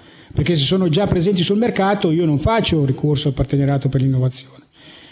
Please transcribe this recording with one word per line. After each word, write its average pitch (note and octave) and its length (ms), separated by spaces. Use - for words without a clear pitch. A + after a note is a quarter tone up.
perché E3 200
se C#3+ 100
sono F3+ 260
già G3 160
presenti F3+ 360
sul G3+ 140
mercato G3+ 540
io E3 160
non D3 120
faccio F#3 460
ricorso C#3 440
al B2+ 60
partenariato C#3 540
per C3 140
l'innovazione, C3 640